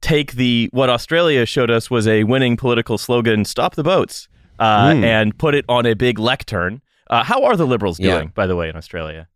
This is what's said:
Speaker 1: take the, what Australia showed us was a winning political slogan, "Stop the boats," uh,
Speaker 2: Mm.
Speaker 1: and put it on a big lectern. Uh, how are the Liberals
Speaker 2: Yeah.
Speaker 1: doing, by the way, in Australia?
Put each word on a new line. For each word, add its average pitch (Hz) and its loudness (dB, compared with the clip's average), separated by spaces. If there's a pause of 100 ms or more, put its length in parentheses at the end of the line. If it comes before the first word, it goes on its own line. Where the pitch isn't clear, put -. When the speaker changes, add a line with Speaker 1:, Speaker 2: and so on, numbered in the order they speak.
Speaker 1:
take 151 0
the, 120 0
what 127 0
Australia 143 2
showed 120 0
us 113 0
was 113 0
a 110 4
winning 123 2
political 117 -2
slogan, 113 0
"Stop 156 -4
the 160 -4
boats," 160 -2 (300)
uh, 104 4
Speaker 2:
Mm. 113 0
Speaker 1:
and 110 0
put 151 0
it 143 0
on 123 0
a 113 2
big 120 0
lectern. 110 -4 (260)
Uh, 117 0
how 247 0
are 240 2
the 165 0
Liberals 101 0
Speaker 2:
Yeah. 92 2
Speaker 1:
doing, 80 -6
by 101 0
the 92 0
way, 85 -4
in 80 -10
Australia? 80 -12